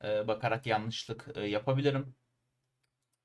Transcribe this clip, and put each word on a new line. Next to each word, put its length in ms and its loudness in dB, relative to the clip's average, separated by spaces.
e, 240 0
bakarak 380 0
yanlışlık, 680 -2
e, 120 -2
yapabilirim. 680 2